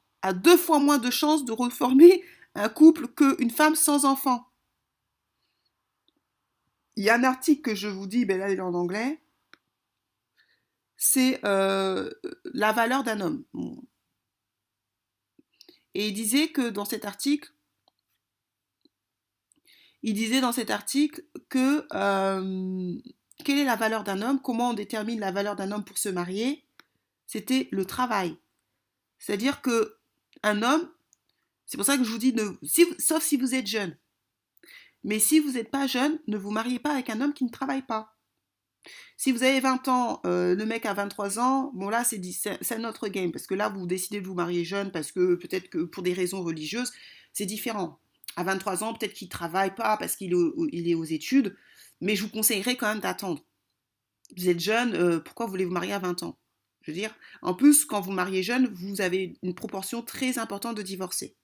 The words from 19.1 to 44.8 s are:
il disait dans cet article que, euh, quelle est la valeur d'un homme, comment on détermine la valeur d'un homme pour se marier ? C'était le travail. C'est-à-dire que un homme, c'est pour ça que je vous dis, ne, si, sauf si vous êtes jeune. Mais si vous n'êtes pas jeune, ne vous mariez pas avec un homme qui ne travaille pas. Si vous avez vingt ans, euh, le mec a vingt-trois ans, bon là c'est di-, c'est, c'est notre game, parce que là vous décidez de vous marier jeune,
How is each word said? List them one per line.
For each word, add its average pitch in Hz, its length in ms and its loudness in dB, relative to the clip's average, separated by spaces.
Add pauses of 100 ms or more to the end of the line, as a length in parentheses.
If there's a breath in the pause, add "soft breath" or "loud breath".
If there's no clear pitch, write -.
il 220 120 -2
disait 226 260 0
dans 247 120 2
cet 226 180 -4
article 277 520 0 (280)
que, 269 420 2
euh, 190 1000 -2 (500)
quelle 277 140 2
est 294 60 2
la 247 120 2
valeur 220 280 -2
d'un 196 180 -4
homme, 262 180 0
comment 240 300 -2
on 233 40 -2
détermine 214 460 -4
la 190 120 -4
valeur 202 220 -2
d'un 196 160 -4
homme 208 140 -6
pour - 140 -14
se - 100 -4
marier ? 190 560 -4 (640)
C'était 262 460 -2
le 190 140 -2
travail. 202 500 -2 (800)
C'est-à-dire - 440 -4
que 233 340 0 (460)
un 208 200 0
homme, 302 280 2 (720)
c'est - 140 -10
pour 196 80 0
ça 277 100 2
que 254 80 2
je 214 60 -2
vous 226 80 -6
dis, 240 160 2
ne, 214 160 -2 (120)
si, 320 220 4 (140)
sauf 311 260 0
si 285 140 2
vous 247 160 0
êtes 247 120 -2
jeune. 196 300 -4 (1080 loud breath)
Mais 214 140 -2
si 302 220 4
vous 294 120 0
n'êtes 233 180 -6
pas 277 160 -2
jeune, 277 400 0
ne 208 100 -2
vous 196 140 -8
mariez 233 280 -2
pas 294 140 -4
avec 262 160 -4
un 220 140 -4
homme 294 100 0
qui 269 120 -6
ne 240 60 -2
travaille 269 300 -4
pas. 220 340 -8 (1000 loud breath)
Si - 160 0
vous 233 100 -4
avez 269 180 4
vingt 262 280 -2
ans, 247 380 0
euh, 180 280 2
le 214 120 -2
mec 226 180 -4
a 208 80 -2
vingt-trois 202 460 -6
ans, 262 340 0
bon 196 160 -8
là 233 160 0
c'est 226 140 -2
di-, 180 160 -10
c'est, - 260 -6
c'est 226 180 -6
notre 220 300 -6
game, 185 240 -2
parce - 140 -12
que 190 80 -4
là 208 160 0
vous 196 160 -8
décidez 185 340 -4
de 180 60 -10
vous 190 80 -10
marier 175 320 -2
jeune, 196 260 -6